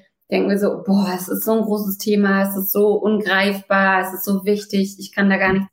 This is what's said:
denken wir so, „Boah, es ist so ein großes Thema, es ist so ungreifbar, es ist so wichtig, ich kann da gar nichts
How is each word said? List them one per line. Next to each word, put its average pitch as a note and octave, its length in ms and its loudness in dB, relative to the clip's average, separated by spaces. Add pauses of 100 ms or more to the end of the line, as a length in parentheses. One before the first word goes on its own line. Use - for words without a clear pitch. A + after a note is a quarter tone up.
(320)
denken F#3+ 180 0
wir G3+ 80 2
so, - 280 -2
„Boah, G3 300 2
es F#3 120 -8
ist G3 160 -6
so A3 100 0
ein A3 100 0
großes G3 340 -4
Thema, G3+ 460 2
es G3 120 -2
ist G3 160 -6
so G#3 220 2
ungreifbar, G3 1080 2
es F#3 120 -6
ist - 120 -8
so F#3+ 200 -2
wichtig, G3+ 540 -2
ich - 140 -16
kann G3 160 2
da F#3+ 80 2
gar F#3+ 160 2
nichts G3 200 -2